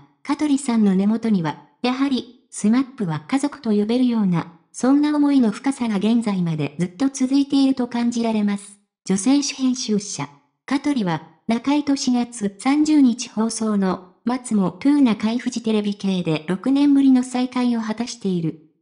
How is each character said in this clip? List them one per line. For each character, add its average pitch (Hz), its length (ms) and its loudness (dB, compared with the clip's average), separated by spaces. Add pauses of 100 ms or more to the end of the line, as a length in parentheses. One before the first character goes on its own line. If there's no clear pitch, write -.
(220)
香 294 160 -4
取 302 200 2
さ 233 200 -2
ん 214 80 4
の 196 100 4
根 190 120 2
元 226 220 0
に 190 140 2
は、 151 200 -6 (180)
や 247 120 -2
は 269 140 -2
り、 - 420 -6
ス - 200 -2
マ 240 100 4
ッ 277 40 2 (120)
プ 208 100 -6
は 151 220 -6
家 262 100 0
族 285 240 -6
と 226 100 -2
呼 208 140 2
べ 226 120 0
る 254 100 2
よ 226 140 0
う 202 40 2
な、 170 280 -2 (180)
そ 254 220 0
ん 285 80 4
な 294 120 0
思 294 200 2
い 277 80 4
の 220 100 2
深 269 220 -4
さ 240 160 -6
が 208 80 -2
現 220 260 0
在 202 180 -2
ま 165 140 -2
で 147 240 -6
ず 175 60 -2
っ 180 100 -8
と 269 140 0
続 262 260 -2
い 277 100 2
て 277 200 0
い - 20 4
る 269 80 0
と 240 140 -4
感 240 220 -2
じ 233 120 -2
ら 226 80 0
れ 214 140 0
ま 202 120 -2
す。 - 220 -20 (240)
女 190 140 0
性 262 240 2
誌 - 140 -6
編 254 200 -2
集 214 240 -2
者、 - 300 -10 (360)
香 277 140 -2
取 277 240 -2
は、 170 240 -4 (200)
中 240 280 0
居 294 80 0
と 285 140 0
四 254 160 0
月 240 460 -4
三 294 260 2
十 302 160 4
日 240 260 2
放 220 220 -2
送 220 260 -2
の、 190 380 -2 (100)
松 240 320 -4
も 185 160 2
ト 180 160 -4
ゥ 294 120 4
ー - 20 4
ナ 226 160 4
カ 214 140 -2
イ 233 60 -2
フ 240 120 -6
ジ 233 120 -6
テ 220 120 -2
レ 214 80 0
ビ 208 140 -2
系 190 280 -2
で 156 240 -2
六 196 240 -2
年 285 220 4
ぶ 277 80 6
り 269 100 6
の 254 120 4
再 254 260 -4
会 247 260 -2
を 226 60 -4
果 220 140 -6
た 233 120 -6
し - 80 -12
て - 140 -4
い 180 120 -2
る。 - 280 -6 (120)